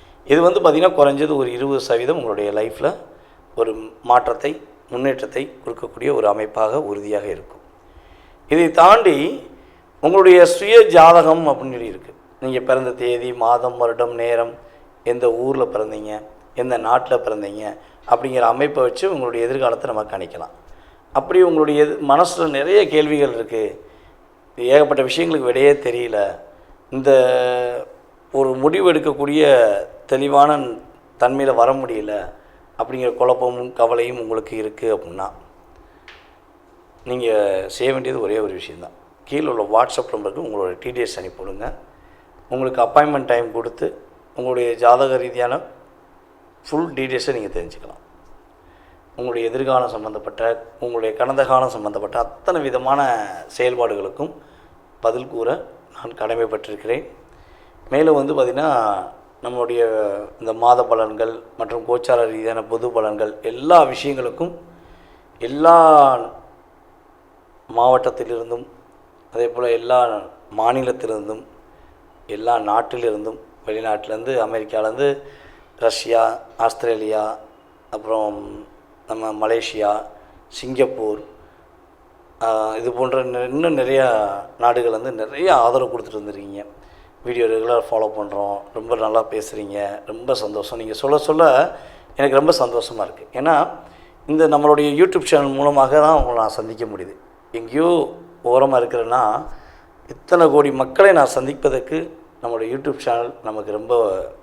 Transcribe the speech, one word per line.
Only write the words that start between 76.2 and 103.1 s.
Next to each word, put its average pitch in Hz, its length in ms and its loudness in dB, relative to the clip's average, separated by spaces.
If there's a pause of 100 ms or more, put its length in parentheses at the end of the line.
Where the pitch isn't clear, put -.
ஆஸ்திரேலியா, 110 840 -2 (520)
அப்புறம் 104 720 -6 (440)
நம்ம 110 380 -6
மலேசியா, 107 560 -2 (460)
சிங்கப்பூர், 117 760 -4 (1160)
ஆ, 110 340 -2
இது 120 160 -4
போன்ற 127 320 -2
நெ-, 123 200 -6
இன்னும் 151 320 -2
நிறையா 127 520 2 (300)
நாடுகள் 120 320 2
வந்து 113 220 -4
நிறைய 139 420 0
ஆதரவு 123 440 2
கொடுத்துட்டு 107 240 -12
வந்திருக்கீங்க. 101 440 -14 (580)
வீடியோ 120 200 -2
ரெகுலராக 113 460 0
ஃபாலோ 110 280 0
பண்றோம், 101 400 -6 (160)
ரொம்ப 113 220 -6
நல்லா 110 280 0
பேசுறீங்க, 104 800 -10
ரொம்ப 117 280 -6
சந்தோஷம். 107 440 -8
நீங்க 110 140 -10
சொல்ல 139 260 0
சொல்ல 147 540 4 (440)
எனக்கு 139 200 2
ரொம்ப 156 160 6 (140)
சந்தோஷமா 117 360 -4
இருக்கு. - 380 -12
ஏன்னா 156 280 2 (580)
இந்த 156 220 2
நம்மளுடைய 147 560 4
YouTube 185 200 0
சேனல் 143 220 2
மூலமாக 139 540 2
தான் 156 160 6
உங்களை 123 180 0
நான் 110 140 0
சந்திக்க 110 360 -8
முடியுது. 98 320 -12 (360)
எங்கேயோ 143 640 0 (300)
ஓரமா 131 360 4
இருக்கிறேன்னா, 120 640 -2 (640)
இத்தனை 170 420 2
கோடி 143 220 4
மக்களை 131 400 4
நான் 151 140 6
சந்திப்பதற்கு 139 920 -4 (240)
நம்மளுடைய 117 340 -6
YouTube 139 220 -6
சேனல் 120 360 -4 (100)